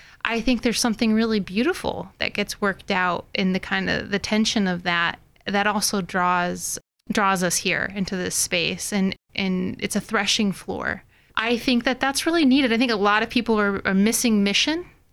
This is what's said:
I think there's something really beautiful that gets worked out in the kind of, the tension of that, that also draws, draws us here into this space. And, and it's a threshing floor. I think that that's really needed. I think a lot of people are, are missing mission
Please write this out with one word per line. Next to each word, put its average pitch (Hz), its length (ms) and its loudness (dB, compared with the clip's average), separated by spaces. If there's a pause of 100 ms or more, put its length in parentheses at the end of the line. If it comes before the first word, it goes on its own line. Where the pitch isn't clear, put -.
(240)
I 226 180 -2
think 240 200 2
there's 233 180 0
something 220 340 2
really 220 260 2
beautiful 196 800 -2
that - 140 -2
gets - 280 -6
worked 196 300 -2
out 180 420 -2
in 190 200 0
the 185 60 0
kind 190 300 -2
of, 165 220 -4
the 202 80 0
tension 214 480 0
of 180 160 -2
that, 170 340 0 (300)
that 202 180 2
also 208 360 0
draws, 180 760 -2 (340)
draws 190 320 2
us 170 140 0
here 185 380 -2
into 196 200 -4
this 180 200 -4
space. 170 580 -2
And, 196 220 0 (200)
and 185 440 -2
it's - 160 -4
a 196 60 -2
threshing 208 500 0
floor. - 520 -6 (320)
I 233 220 0
think 240 260 0
that 254 160 0
that's 269 260 -2
really 330 200 4
needed. 254 260 4
I 226 60 2
think 233 140 2
a 220 40 0
lot 208 280 2
of 226 60 -4
people 226 300 0
are, 202 260 0
are 190 80 0
missing 208 500 4
mission 302 420 0 (280)